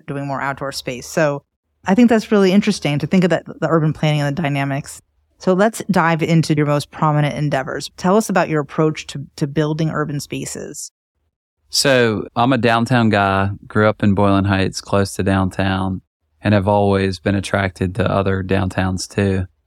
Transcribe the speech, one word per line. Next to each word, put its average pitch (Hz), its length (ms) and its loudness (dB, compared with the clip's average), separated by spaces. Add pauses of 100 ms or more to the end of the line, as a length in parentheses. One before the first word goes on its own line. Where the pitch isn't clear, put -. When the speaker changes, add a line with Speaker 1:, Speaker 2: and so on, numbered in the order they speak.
Speaker 1:
doing 143 220 -8
more 135 140 -6
outdoor 139 320 -6
space. 123 340 -10
So 143 360 0 (420)
I 190 100 4
think 240 140 8
that's 220 200 2
really 196 220 4
interesting 185 480 2
to 156 80 -4
think 185 160 2
of 185 60 4
that, 165 160 -2
the - 240 -6
urban 156 240 2
planning 151 280 0
and 143 140 -2
the 175 60 -6
dynamics. 139 600 -4 (360)
So - 160 0
let's 202 360 0
dive 165 320 2
into 165 320 2
your 151 120 0
most 147 260 -2
prominent 147 440 0
endeavors. 139 600 -4
Tell 190 220 0
us 220 120 -2
about 180 200 0
your 151 120 0
approach 156 460 -2
to, - 180 -12 (120)
to 151 100 -4
building 156 440 -2
urban 147 280 -6
spaces. - 720 -12 (800)
Speaker 2:
So 120 640 2
I'm 120 180 2
a 127 40 0
downtown 117 520 2
guy, 98 400 2 (180)
grew 107 200 2
up - 160 -2
in 101 100 4
Boylan 98 320 2
Heights, 95 360 -2
close 98 340 -2
to 98 80 -2
downtown, 95 800 -2 (400)
and 107 120 2
have 98 140 2
always 98 520 2
been 98 160 0
attracted 95 600 -2
to 92 140 0
other 95 340 0
downtowns 92 640 -2
too. 95 360 0 (220)